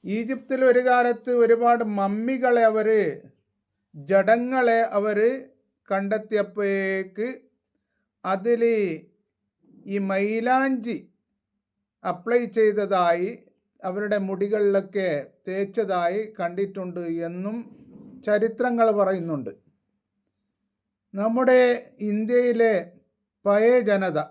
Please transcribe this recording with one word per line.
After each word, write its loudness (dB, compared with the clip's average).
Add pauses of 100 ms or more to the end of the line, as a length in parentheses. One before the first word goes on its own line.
ഈജിപ്തിൽ -6 (100)
ഒരു 4
കാലത്ത് 2 (120)
ഒരുപാട് 4 (120)
മമ്മികളെ 0
അവർ, 0 (1200)
ജഡങ്ങളെ 2 (200)
അവർ -2 (760)
കണ്ടെത്തിയപ്പോഴേക്ക് -4 (1040)
അതിൽ 0 (1300)
ഈ -2 (100)
മൈലാഞ്ചി 0 (1160)
അപ്ലൈ -2 (160)
ചെയ്തതായി, 0 (540)
അവരുടെ -4
മുടികളിലൊക്കെ -2 (400)
തേച്ചതായി -2 (180)
കണ്ടിട്ടുണ്ട് -6 (280)
എന്നും -8 (680)
ചരിത്രങ്ങൾ 2 (120)
പറയുന്നുണ്ട്. -2 (1600)
നമ്മുടെ 4 (480)
ഇന്ത്യയിലെ 2 (680)
പഴയ 4 (140)
ജനത 0 (120)